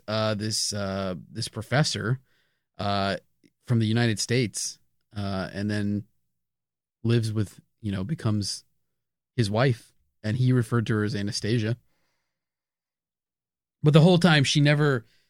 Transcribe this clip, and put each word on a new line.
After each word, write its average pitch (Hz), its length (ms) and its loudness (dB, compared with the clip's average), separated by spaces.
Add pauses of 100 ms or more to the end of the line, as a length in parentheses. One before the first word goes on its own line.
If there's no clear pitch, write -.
uh, 110 260 0
this, 104 400 -4
uh, 98 400 -4 (180)
this 107 160 -8
professor, 120 720 -2 (600)
uh, 101 360 -2 (520)
from 120 120 0
the 110 60 2
United 113 340 0
States, - 600 -4 (360)
uh, 98 380 -6
and 101 160 -4
then 104 340 -4 (1000)
lives 113 280 0
with, 104 280 -6 (220)
you 107 100 -6
know, 95 120 -4
becomes 107 600 -4 (720)
his 110 140 0
wife, 117 440 0 (300)
and 107 140 -2
he 127 140 4
referred 120 360 2
to 117 80 0
her 107 80 0
as 104 120 -2
Anastasia. 107 640 -2 (2000)
But 147 100 6
the 156 80 8
whole 180 160 8
time 165 260 4
she 147 180 2
never, 147 440 2 (240)